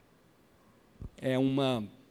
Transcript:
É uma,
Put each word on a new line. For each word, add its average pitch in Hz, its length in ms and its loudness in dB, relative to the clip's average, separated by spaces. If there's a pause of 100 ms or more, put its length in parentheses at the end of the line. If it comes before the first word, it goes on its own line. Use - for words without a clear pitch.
(1200)
É 131 160 0
uma, 135 480 2 (260)